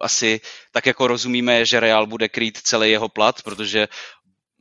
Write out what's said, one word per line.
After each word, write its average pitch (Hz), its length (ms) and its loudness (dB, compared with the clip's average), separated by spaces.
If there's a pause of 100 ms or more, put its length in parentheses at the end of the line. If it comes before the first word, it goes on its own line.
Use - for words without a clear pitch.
asi 110 400 -2 (320)
tak 117 140 0
jako 131 200 2
rozumíme, 123 520 0
je, 117 80 2
že 117 140 2
Real 110 260 4
bude 110 220 -4
krýt 117 300 -6
celý 110 320 0
jeho 110 180 0
plat, 107 340 0
protože 104 460 -4 (720)